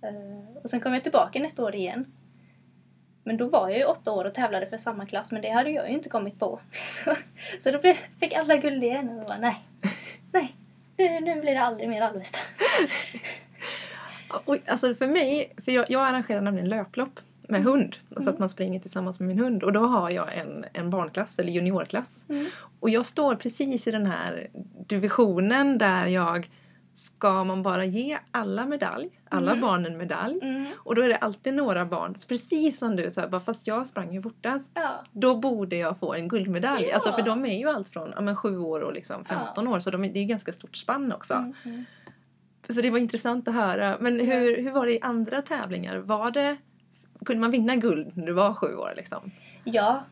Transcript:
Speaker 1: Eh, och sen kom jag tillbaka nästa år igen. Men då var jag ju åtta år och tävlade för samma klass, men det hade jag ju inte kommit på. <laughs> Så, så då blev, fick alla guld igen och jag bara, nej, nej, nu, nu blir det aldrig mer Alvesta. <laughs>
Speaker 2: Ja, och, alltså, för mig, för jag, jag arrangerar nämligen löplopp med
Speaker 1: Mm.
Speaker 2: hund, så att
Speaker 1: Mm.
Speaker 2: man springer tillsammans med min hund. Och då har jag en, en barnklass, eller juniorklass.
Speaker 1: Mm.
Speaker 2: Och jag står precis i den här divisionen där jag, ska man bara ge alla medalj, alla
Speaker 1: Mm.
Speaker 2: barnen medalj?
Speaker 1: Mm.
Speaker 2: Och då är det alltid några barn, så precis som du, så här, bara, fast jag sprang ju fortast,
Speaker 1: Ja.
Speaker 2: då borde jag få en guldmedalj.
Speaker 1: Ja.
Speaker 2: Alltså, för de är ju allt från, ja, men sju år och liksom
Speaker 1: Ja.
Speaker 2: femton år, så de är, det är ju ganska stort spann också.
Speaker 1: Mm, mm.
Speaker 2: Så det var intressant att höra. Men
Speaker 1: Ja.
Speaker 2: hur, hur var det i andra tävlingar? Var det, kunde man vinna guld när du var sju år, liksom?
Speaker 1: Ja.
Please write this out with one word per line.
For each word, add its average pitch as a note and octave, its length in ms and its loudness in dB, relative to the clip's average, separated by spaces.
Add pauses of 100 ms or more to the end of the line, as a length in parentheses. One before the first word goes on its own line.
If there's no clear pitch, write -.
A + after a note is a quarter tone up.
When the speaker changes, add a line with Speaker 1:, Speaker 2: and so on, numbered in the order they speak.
Speaker 1:
Eh, G3+ 600 -12
och A#3+ 60 -8
sen B3 100 -2
kom B3+ 140 0
jag B3+ 100 0
tillbaka C4 360 2
nästa C#4+ 240 -4
år G#3+ 120 -2
igen. G#3 300 -4 (1160)
Men A3 140 -2
då A#3+ 120 0
var G#3 200 4
jag G3+ 80 0
ju C4+ 80 4
åtta - 260 0
år F#3+ 140 0
och G3+ 80 -4
tävlade G3+ 340 0
för A3 100 -8
samma G3+ 280 -6
klass, G#3+ 260 -6
men A3 100 -4
det A3 80 -4
hade B3 220 4
jag D#4 180 -2
ju A#3 40 -2
inte D#4 160 -4
kommit G3+ 300 -4
på. G#3+ 260 -2
<laughs> - 80 -20
Så, - 420 -2 (480)
så C#4 80 2
då C#4+ 80 0
blev, F4+ 160 8 (240)
fick E4 160 -2
alla D#4 220 4
guld C#4 260 0
igen B3 260 0
och A#3 60 -10
jag A3 120 -10
bara, G3+ 100 -6
nej, A3+ 260 -2 (680)
nej, D4+ 240 0 (420)
nu, E4+ 220 4
nu D#4+ 220 0
blir D4 120 2
det C4 80 2
aldrig A#3 280 0
mer A3 120 0
Alvesta. G#3 420 -2
<laughs> - 40 -10 (1800)
Speaker 2:
Ja, - 160 -4
och, C#4+ 120 2 (100)
alltså, B3 280 2
för C4 120 0
mig, D4 460 2 (120)
för B3+ 60 0
jag, B3 180 4
jag C4 180 4
arrangerar A#3+ 340 0
nämligen F#3+ 280 0
löplopp A3 500 -4 (280)
med G#3 140 2
Speaker 1:
Mm. A3+ 100 6
Speaker 2:
hund, C4+ 240 4 (160)
så - 60 -8
att C#4+ 100 0
Speaker 1:
Mm. G3 120 2
Speaker 2:
man F#3+ 100 2
springer F#3 300 -4
tillsammans F#3 400 -6
med F#3 80 0
min F#3 120 0
hund. A#3 240 2
Och G3 100 4
då G#3 60 6
har A3+ 300 4
jag F3 280 -4
en, D3 360 -8
en F3 160 -4
barnklass, F#3 500 -2
eller F3 120 0
juniorklass. F#3 800 -2
Speaker 1:
Mm. D4 160 -2 (340)
Speaker 2:
Och - 100 2
jag A#3 160 4
står C#4+ 300 2
precis B3+ 520 -2
i A#3 40 0
den G#3+ 140 0
här F2 420 -2 (400)
divisionen G#3 920 4
där F#3+ 280 4
jag, F3 440 0 (440)
ska F#3+ 500 2
man F#3+ 200 -2
bara F#3 220 2
ge A#3+ 320 -2 (140)
alla A3 340 -2
medalj, C#4 440 -4 (200)
alla F3 220 2
Speaker 1:
Mm. A#3 100 2
Speaker 2:
barnen F3 360 2
medalj? F3+ 440 -4
Speaker 1:
Mm. C4+ 240 -4 (120)
Speaker 2:
Och - 180 -2
då A#3 60 6
är B3+ 80 6
det A3+ 80 6
alltid A3 360 -2
några G#3 320 2
barn, F3 300 -4
så - 120 -18
precis D4 500 0
som A3+ 180 0
du, F3 160 0
så F#3 100 -4
här, E3 60 -2
bara, F#3 140 -2
fast A3+ 260 -6
jag A#3 200 -2
sprang F3+ 260 -8
ju F#3+ 80 -6
fortast, A#3+ 540 -6
Speaker 1:
Ja. - 360 -4
Speaker 2:
då B3+ 260 4
borde A3 380 0
jag E3+ 240 -2
få D3+ 140 -2
en E3+ 140 -4
guldmedalj. G3 600 0
Speaker 1:
Ja. - 60 2
Speaker 2:
Alltså, A3+ 160 4
för A3 100 0
de A3+ 240 0
är G#3 120 -2
ju C4 120 0
allt A#3 200 -2
från, D#3+ 260 -10
ja, - 60 -6
men G3+ 140 0
sju F#3+ 220 -2
år D#3+ 220 -2
och - 140 -4
liksom - 360 -10
Speaker 1:
Ja. F#3+ 60 -2
Speaker 2:
femton G#3 320 -4
år, A3 120 2
så F3+ 120 -4
de F#3+ 120 -2
är, F#3+ 60 -2
det F#3+ 100 -4
är - 20 0
ju G3+ 60 -2
ganska G#3+ 260 -4
stort - 240 -16
spann C4+ 360 -2
också. - 200 -6
Speaker 1:
Mm, B3 200 -4 (120)
mm. A#3+ 200 -10 (840)
Speaker 2:
Så A#3 120 0
det B3 80 4
var A#3 100 2
intressant A#3+ 480 -2
att A#3 60 0
höra. G3+ 460 2
Men A#3+ 200 2
Speaker 1:
Ja. B3 60 2 (100)
Speaker 2:
hur, A#3+ 260 4
hur C4 100 -2
var C4 140 2
det A#3+ 80 4
i A#3 80 0
andra A#3 400 0
tävlingar? F#3 560 -4
Var G#3+ 340 0
det, C#4+ 260 0 (680)
kunde A3+ 160 0
man A#3 100 4
vinna B3 240 4
guld G#3+ 420 2
när E3+ 80 -4
du E3+ 80 -2
var G3 200 4
sju - 220 -2
år, - 200 -6
liksom? - 360 -12 (320)
Speaker 1:
Ja. A#3 480 4